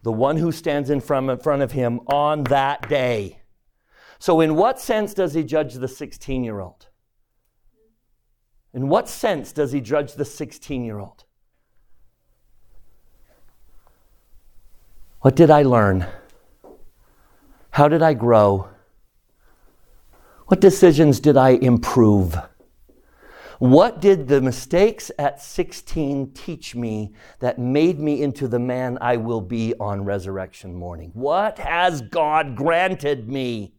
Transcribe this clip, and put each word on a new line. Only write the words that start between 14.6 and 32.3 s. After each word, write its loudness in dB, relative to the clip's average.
What 2
did 6
I 6
learn? 2
How 4
did 4
I 4
grow? 4
What 2
decisions 6
did 4
I 6
improve? 4
What 4
did 4
the 4
mistakes 0
at -4
sixteen -6
teach -14
me -8
that -4
made 0
me -2
into -4
the -2
man -6
I 0
will -4
be -6
on -6
resurrection -10
morning? -14
What -4
has -2
God -2